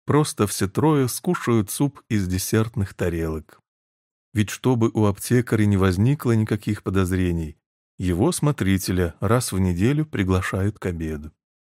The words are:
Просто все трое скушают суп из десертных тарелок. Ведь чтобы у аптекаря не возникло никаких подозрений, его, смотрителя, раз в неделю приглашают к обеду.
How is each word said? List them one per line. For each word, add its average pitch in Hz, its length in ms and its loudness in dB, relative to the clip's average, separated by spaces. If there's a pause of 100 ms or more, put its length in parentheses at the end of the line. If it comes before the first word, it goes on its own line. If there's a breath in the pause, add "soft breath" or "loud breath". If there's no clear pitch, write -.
Просто 139 400 2
все 98 240 -2
трое 143 380 2
скушают 117 640 -2
суп - 380 -2
из 101 180 0
десертных 107 680 -2
тарелок. 82 680 -4 (760)
Ведь 107 180 0
чтобы 120 420 0
у 107 120 2
аптекаря 107 600 0
не 101 120 4
возникло 104 560 2
никаких 107 500 -2
подозрений, 90 760 -2 (400)
его, 90 340 0
смотрителя, 95 880 0
раз 117 320 0
в 92 80 0
неделю 98 460 2
приглашают 95 760 -2
к - 60 -8
обеду. 78 460 -6 (480)